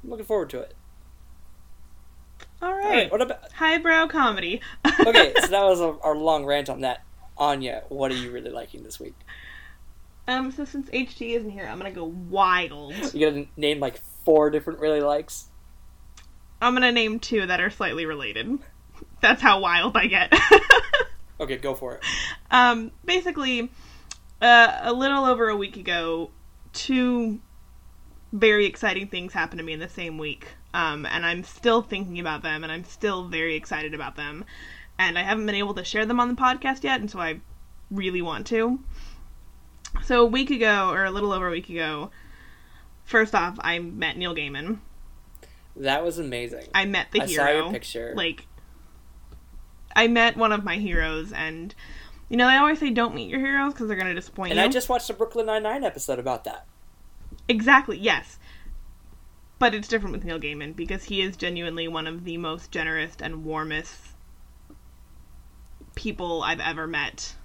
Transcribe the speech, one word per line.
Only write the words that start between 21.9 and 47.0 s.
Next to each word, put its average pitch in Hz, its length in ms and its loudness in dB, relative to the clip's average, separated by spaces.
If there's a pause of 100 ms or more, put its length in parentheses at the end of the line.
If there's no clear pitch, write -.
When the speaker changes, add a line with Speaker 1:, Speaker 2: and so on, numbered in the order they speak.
Speaker 1:
it. - 80 -14 (480)
Speaker 2:
Um, 240 420 6 (140)
basically, 294 640 0 (720)
uh, 233 400 10
a 233 100 -2
little 269 320 2
over 240 260 4
a 214 60 0
week 202 220 -4
ago, 170 540 -2 (420)
two 247 680 0 (960)
very 208 320 6
exciting 196 420 -2
things 180 260 -8
happened 165 260 -4
to 165 40 -8
me 160 100 -8
in 156 60 -10
the 165 80 -10
same 165 300 -10
week. 151 300 -10 (260)
Um, 156 320 -2
and 170 180 -4
I'm 170 200 -2
still 233 400 2
thinking 185 360 -10
about 156 220 -6
them, 156 220 -4
and 160 100 -8
I'm 170 120 -10
still 185 420 -4
very 165 280 -2
excited 156 380 -6
about 156 220 -10
them. 151 300 -10 (520)
And 180 180 2
I 175 60 0
haven't 208 240 0
been 208 80 -2
able 202 220 -2
to 180 80 -8
share 214 240 -2
them 240 120 0
on 240 80 2
the 247 60 -2
podcast 262 500 0
yet, 269 180 0
and 208 100 -8
so 190 80 -12
I 165 200 -4 (520)
really 185 320 -2
want 165 240 -6
to. 233 320 2 (1200)
So 240 200 6
a - 20 8
week 262 240 0
ago, 214 400 2
or 185 160 0
a 190 60 -2
little 202 220 -2
over 185 140 -2
a 175 40 -2
week 170 180 -6
ago, 160 400 -6 (960)
first 220 300 4
off, 180 240 0
I 170 180 -2
met 170 400 -4
Neil 180 160 -4
Gaiman. 151 460 -6 (960)
Speaker 1:
That 139 280 0
was 165 140 -2
amazing. 120 560 -8
Speaker 2:
I 196 120 2
met 196 260 -2